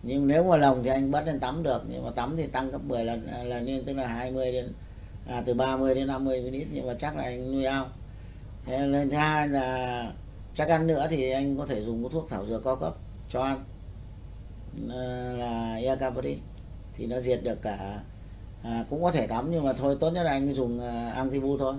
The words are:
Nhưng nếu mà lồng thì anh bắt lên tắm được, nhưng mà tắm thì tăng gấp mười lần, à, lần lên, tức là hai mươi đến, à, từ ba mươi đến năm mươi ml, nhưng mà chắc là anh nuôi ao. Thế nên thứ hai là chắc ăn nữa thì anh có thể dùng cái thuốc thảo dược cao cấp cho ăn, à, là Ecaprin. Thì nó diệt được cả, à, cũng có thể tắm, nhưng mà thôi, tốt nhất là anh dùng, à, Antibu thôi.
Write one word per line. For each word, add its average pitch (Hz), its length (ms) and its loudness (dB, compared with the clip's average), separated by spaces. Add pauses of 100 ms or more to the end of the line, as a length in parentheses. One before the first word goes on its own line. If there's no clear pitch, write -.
Nhưng 139 240 2
nếu 156 180 8
mà 180 120 8
lồng 135 260 8
thì 123 80 2
anh 135 200 4
bắt 151 160 2
lên 147 140 0
tắm 139 220 -2
được, 135 260 2
nhưng 123 160 -6
mà 117 60 -4
tắm 123 260 -2
thì 156 100 0
tăng 131 240 -2
gấp 139 140 -6
mười 120 200 0
lần, 117 220 -2
à, 120 180 -6
lần 123 220 -2
lên, 131 180 -2
tức 139 80 -4
là 135 140 -2
hai 120 240 -2
mươi 131 220 0
đến, 123 200 -2 (540)
à, 120 200 -4
từ 123 80 4
ba 131 220 4
mươi 131 180 6
đến 135 120 2
năm 135 180 0
mươi 131 160 2
ml, 127 160 -4 (160)
nhưng 131 140 -4
mà 123 80 -2
chắc 147 220 -4
là 143 60 -4
anh 127 300 -4
nuôi 135 120 2
ao. 135 220 2 (800)
Thế 135 200 0
nên 139 240 4
thứ 143 60 0
hai 151 320 4
là 127 640 0 (420)
chắc 151 140 2
ăn 160 180 6
nữa 156 240 4
thì 131 200 2
anh 139 260 2
có 143 100 -2
thể 120 160 0
dùng 113 200 -2
cái 123 100 -4
thuốc 156 180 -2
thảo 101 160 -2
dược 110 180 -2
cao 131 120 2
cấp 156 180 -2 (340)
cho 123 140 0
ăn, 135 220 0 (1300)
à, 123 480 -4
là 117 360 -2
Ecaprin. 131 640 0 (580)
Thì 117 100 -4
nó 123 140 0
diệt 123 220 2
được 110 200 -2
cả, 101 380 -4 (640)
à, 117 280 -2
cũng 156 120 0
có 175 80 6
thể 139 160 4
tắm, 120 240 0
nhưng 160 140 2
mà 135 80 4
thôi, 139 280 2
tốt 160 100 4
nhất 175 120 0
là 160 80 4
anh 139 240 2
dùng, 120 260 0
à, 120 300 -4
Antibu 135 480 0
thôi. 135 200 2